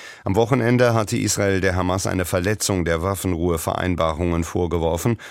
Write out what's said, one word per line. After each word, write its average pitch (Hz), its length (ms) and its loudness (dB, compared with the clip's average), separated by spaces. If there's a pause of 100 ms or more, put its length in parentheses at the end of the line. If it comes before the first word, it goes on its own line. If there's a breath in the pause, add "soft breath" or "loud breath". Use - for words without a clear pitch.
(240 loud breath)
Am 98 100 -2
Wochenende 120 600 4
hatte 113 220 0
Israel 101 440 0
der 92 160 2
Hamas 92 300 0
eine 92 180 0
Verletzung 95 600 0
der 82 180 0
Waffenruhevereinbarungen 85 1400 0
vorgeworfen 85 760 -2 (140 loud breath)